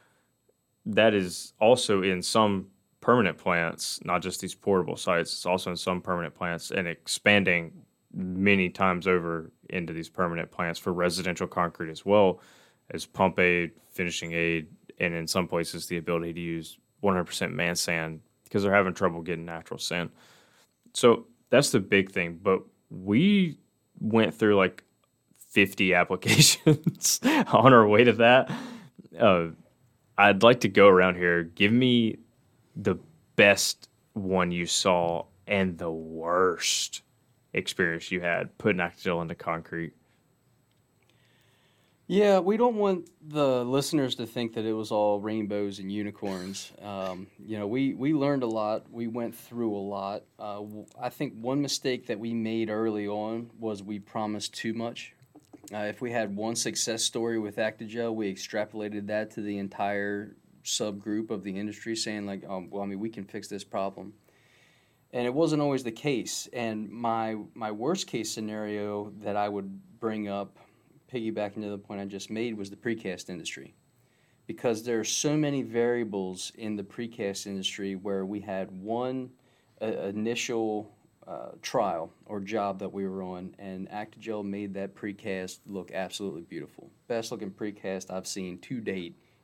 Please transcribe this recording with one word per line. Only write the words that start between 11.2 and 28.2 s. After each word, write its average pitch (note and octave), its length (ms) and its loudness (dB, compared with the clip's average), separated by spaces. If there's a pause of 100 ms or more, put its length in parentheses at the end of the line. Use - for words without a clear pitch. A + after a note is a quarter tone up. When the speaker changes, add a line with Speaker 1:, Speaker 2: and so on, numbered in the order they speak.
Speaker 1:
concrete E2+ 460 -4
as D#2+ 140 -14
well G2 340 6 (520)
as - 140 -8
pump F#2+ 340 2
aid, F2 320 4 (200)
finishing E2+ 420 -6
aid, E2+ 340 0 (320)
and F2 140 0
in E2 140 -4
some F2+ 200 0
places E2+ 400 -4
the F2 100 -4
ability E2+ 360 -2
to E2 60 -8
use E2 400 -8 (220)
one G2 120 2
hundred F2+ 120 0
percent F2 280 -6
man F2 220 0
sand D#2+ 460 -4 (240)
because G2+ 180 -2
they're G2 100 2
having F#2+ 200 6
trouble E2+ 280 0
getting E2 240 -6
natural E2 340 -12
sand. E2+ 300 -4 (840)
So - 340 6 (240)
that's C3+ 200 6
the B2 80 4
big G2 320 2
thing. E2+ 300 -4
But F#2+ 200 2 (280)
we C#3+ 680 2 (420)
went A2 340 2
through, G#2+ 220 4
like, F#2+ 280 2 (540)
fifty G2 560 2
<laughs> F2 80 6
applications - 1200 4
on G#3 500 6
our A2+ 140 10
way G#2 160 8
to A#2+ 100 8
that. A#2+ 380 6 (680)